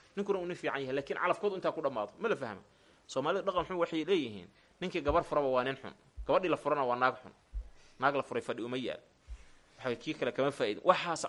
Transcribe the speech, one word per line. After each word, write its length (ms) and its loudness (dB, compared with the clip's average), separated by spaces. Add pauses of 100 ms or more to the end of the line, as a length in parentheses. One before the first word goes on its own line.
(160)
Ninkuna 240 0
uu 60 -6
nin 100 -4
fiican 260 -4
yahay, 140 -4
laakiin 240 -2
calafkoodu 360 2
intaa 160 0
ku 100 -4
dhammaado, 380 -2
ma 100 -2
la 60 0
fahmo. 260 -6 (460)
Soomaalida 360 0
dhaqan 220 0
xun 120 -4
waxay 280 0
leeyihiin, 420 0 (340)
ninkii 200 -2
gabar 220 4
furaba 240 2
waa 160 4
nin 120 -2
xun. 180 -12 (320)
Gabadhii 240 4
la 80 2
furana 280 2
waa 100 2
naag 260 4
xun. 100 -18 (680)
Naag 160 4
la 80 2
furay 180 -4
fadhi 220 -4
uma 140 -4
yaal. 220 -4 (800)
Waxa 180 -2
kii 180 -6
kale 180 -2
kama 200 2
faa'iidin. 320 -2
Waxaas 460 4